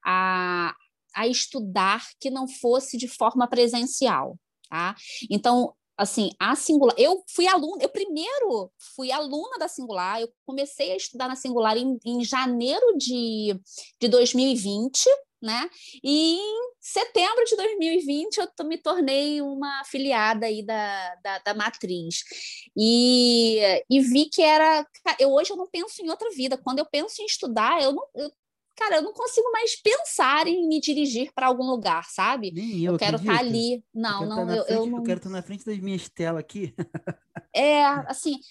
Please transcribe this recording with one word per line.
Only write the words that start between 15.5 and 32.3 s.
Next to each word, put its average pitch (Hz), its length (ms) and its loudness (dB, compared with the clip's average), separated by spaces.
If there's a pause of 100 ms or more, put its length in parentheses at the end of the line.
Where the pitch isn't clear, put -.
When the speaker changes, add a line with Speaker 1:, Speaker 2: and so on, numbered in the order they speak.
Speaker 1:
E 320 320 2
em 440 440 -4
setembro 453 640 2
de 440 120 2
dois 415 200 -2
mil 330 160 0
e 349 60 2
vinte 311 400 -2
eu 359 80 -2
to-, - 180 -10
me 320 140 -4
tornei 294 640 0
uma 277 380 -6
afiliada 226 680 0
aí 214 180 -4
da, 202 520 -4
da, 196 240 -8
da 208 140 -4
matriz. 180 680 -6 (540)
E, 233 840 6 (320)
e 269 100 6
vi 269 260 4
que 330 140 -2
era, 311 440 6 (200)
ca-, 339 140 0
eu, 269 140 4
hoje 320 200 4
eu - 40 -6
não 370 120 -6
penso 370 320 -10
em 330 100 -6
outra 440 200 -6
vida. 262 260 -4
Quando 262 220 -4
eu 302 80 -2
penso 320 340 -4
em 427 60 -8
estudar, 269 560 0
eu 269 100 2
não, 403 120 -4 (100)
eu, 285 160 -8 (460)
cara, 403 200 0
eu 311 60 2
não 440 100 -8
consigo 466 380 0
mais 453 240 -2
pensar 330 720 2
em 339 220 0
me 311 120 2
dirigir 277 540 -2
pra 254 140 0
algum 254 180 0
lugar, 196 420 -2
sabe? 208 440 -2